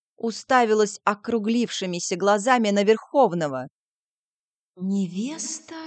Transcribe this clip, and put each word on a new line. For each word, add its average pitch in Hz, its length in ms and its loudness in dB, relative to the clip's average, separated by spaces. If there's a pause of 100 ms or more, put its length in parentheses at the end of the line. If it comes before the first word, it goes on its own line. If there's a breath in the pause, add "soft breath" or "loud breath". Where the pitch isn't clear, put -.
(160)
уставилась 220 880 0
округлившимися 208 1120 -2
глазами 208 540 2
на 202 140 2
Верховного. 170 840 2 (1080)
«Невеста?» 196 1000 -6 (100)